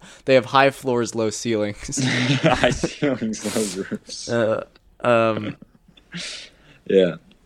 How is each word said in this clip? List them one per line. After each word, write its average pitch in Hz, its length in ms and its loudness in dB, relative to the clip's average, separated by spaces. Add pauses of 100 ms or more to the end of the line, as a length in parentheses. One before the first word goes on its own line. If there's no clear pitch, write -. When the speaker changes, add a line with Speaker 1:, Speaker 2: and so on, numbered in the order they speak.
(260)
Speaker 1:
they 135 100 6
have 120 100 4
high 139 240 4
floors, 120 460 -2
low 110 160 0
ceilings. 107 720 -4
Speaker 2:
<laughs> 127 400 0
High 127 260 4
ceilings, 123 760 -4 (340)
low 98 120 -4
roofs. - 400 -12
Speaker 1:
Uh, 113 360 0 (340)
um, 113 560 0 (1300)
Speaker 2:
Yeah. 92 300 4 (300)